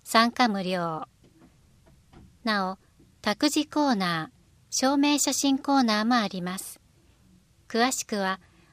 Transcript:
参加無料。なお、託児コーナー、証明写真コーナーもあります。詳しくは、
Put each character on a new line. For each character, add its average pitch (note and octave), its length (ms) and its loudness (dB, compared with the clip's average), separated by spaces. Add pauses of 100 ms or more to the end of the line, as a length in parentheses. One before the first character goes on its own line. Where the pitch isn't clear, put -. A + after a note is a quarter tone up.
参 A#3 300 2
加 B3 160 2
無 G3+ 140 -4
料。 F3 440 -4 (1400)
な G3+ 280 -2
お、 G3 60 -14 (440)
託 A3 260 0
児 D4 180 0
コ D4 240 0
ー A#3+ 40 2
ナ F3 380 -2
ー、 - 40 -20 (340)
証 C4+ 260 0
明 C#4+ 220 4
写 C#4 140 0
真 C#4 240 2
コ C#4 200 0
ー C4+ 60 6
ナ G#3+ 200 0
ー - 20 -2
も B3 120 2
あ G#3 120 0
り F#3 140 -8
ま F3+ 160 -8
す。 - 220 -16 (880)
詳 A#3 240 0
し - 120 -6
く A3 120 -8
は、 F#3+ 240 -4 (320)